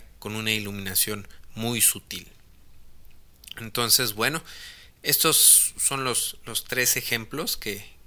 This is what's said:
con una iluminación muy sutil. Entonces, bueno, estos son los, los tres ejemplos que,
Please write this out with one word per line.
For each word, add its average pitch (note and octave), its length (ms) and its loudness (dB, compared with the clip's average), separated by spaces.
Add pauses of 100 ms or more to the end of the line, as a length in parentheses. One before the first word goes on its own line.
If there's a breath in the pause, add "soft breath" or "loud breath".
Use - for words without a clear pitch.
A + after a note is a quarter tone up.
(200)
con G#2+ 160 -8
una A2 160 -2
iluminación G2+ 760 -2 (280 soft breath)
muy A2+ 260 0
sutil. - 460 -2 (1300)
Entonces, A2+ 560 2
bueno, C3 300 0 (600 loud breath)
estos - 760 6
son C3+ 260 0
los, - 420 0
los A2+ 200 -6
tres B2 320 2
ejemplos B2 600 -4
que, G2+ 320 -8 (180)